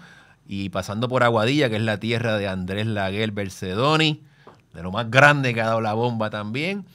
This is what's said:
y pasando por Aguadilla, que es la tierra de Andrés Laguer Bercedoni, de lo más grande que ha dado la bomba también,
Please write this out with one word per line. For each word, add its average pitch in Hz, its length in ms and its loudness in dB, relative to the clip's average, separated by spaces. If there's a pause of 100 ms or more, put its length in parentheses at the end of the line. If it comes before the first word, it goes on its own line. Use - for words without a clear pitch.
(480)
y 98 220 -6
pasando 104 380 -4
por 123 160 2
Aguadilla, 120 460 2
que 110 60 -4
es 107 60 0
la 110 180 0
tierra 113 380 -2
de 101 100 -2
Andrés 95 400 -2
Laguer 104 440 -2
Bercedoni, 120 920 0 (500)
de 82 100 -14
lo 90 80 -6
más 113 200 -4
grande 135 420 6
que 113 80 -2
ha 113 60 0
dado 113 140 2
la 107 120 0
bomba 113 360 0
también, 135 640 -6